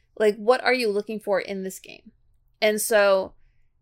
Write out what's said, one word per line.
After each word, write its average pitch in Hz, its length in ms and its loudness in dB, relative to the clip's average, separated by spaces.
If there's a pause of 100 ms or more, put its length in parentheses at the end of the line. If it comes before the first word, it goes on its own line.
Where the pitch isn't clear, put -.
(180)
Like, 208 180 2
what 240 260 0
are 247 100 0
you 247 180 -2
looking 208 300 -6
for 196 200 -2
in 196 220 -8
this 190 160 -12
game? - 340 -20 (480)
And 214 200 0
so 202 540 2 (480)